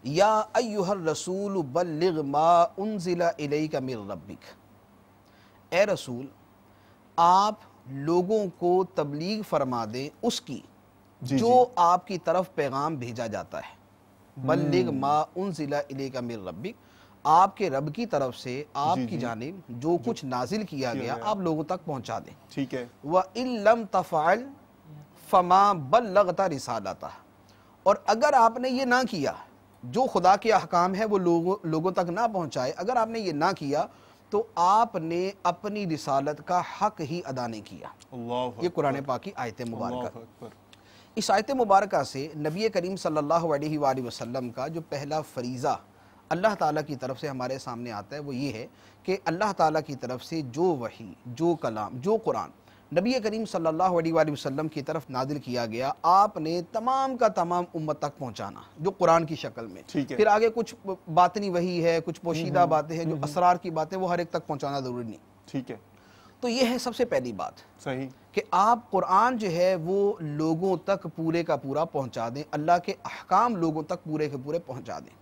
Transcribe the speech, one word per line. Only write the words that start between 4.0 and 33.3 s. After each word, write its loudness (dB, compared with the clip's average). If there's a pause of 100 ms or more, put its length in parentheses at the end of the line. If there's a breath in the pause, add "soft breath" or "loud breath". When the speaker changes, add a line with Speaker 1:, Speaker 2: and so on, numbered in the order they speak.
Speaker 1:
ए 6
रसूल, -4 (920 soft breath)
आप 4 (280)
लोगों 0
को 0 (100)
तबलीग -4
फरमा -2
दें -8 (140)
उसकी -4 (600)
Speaker 2:
जी, 0
Speaker 1:
जो 6
Speaker 2:
जी। -18
Speaker 1:
आपकी 4
तरफ 0
पैगाम -2
भेजा -6
जाता -8
है। -16 (640)
बल्लिग 2
Speaker 2:
हम्म। -2
Speaker 1:
मा 2 (100)
उनजिला -4 (120)
इलैका -6
मिर -8
रब्बिक, -10 (500 soft breath)
आपके 4
रब -2
की -6
तरफ -2
से -8
Speaker 2:
जी, -10 (100)
Speaker 1:
आपकी 0
Speaker 2:
जी। -6
Speaker 1:
जानिब -6
जो -10
Speaker 2:
जो 2
Speaker 1:
कुछ -4
नाजिल -2
किया -4
Speaker 2:
किया -4
Speaker 1:
गया, -4
Speaker 2:
गया। -10
Speaker 1:
आप 0
लोगों -2
तक -4
पहुंचा -6
दें। -16 (160)
Speaker 2:
ठीक -4
है। -8 (140)
Speaker 1:
व 4 (140)
इन -4
लम 4
तफअल 0 (840)
फमा 6
बल्लगता 2
रिसालता, -6 (760 soft breath)
और 6
अगर 4
आपने 6
ये 0
ना 4
किया, -2 (460)
जो 0
खुदा 6
के 0
अहकाम 4
है 0
वो 0
लोगों, 2
लोगों 0
तक 0
ना 0
पहुंचाए, -2
अगर -2
आपने -2
ये -4